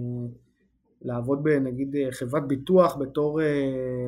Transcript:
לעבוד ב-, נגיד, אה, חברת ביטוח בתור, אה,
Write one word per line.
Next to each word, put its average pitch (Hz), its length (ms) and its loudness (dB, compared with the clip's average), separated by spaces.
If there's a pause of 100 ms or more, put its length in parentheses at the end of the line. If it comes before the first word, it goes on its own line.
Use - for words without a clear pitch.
(1000)
לעבוד 127 420 -2
ב-, 156 60 2
נגיד, 135 460 0
אה, 135 160 0
חברת 139 360 -4
ביטוח 165 480 4
בתור, 147 460 -2
אה, 156 40 2 (640)